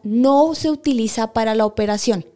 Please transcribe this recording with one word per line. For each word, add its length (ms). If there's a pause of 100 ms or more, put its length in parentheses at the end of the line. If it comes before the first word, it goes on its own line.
no 540
se 160
utiliza 600
para 220
la 140
operación, 580 (100)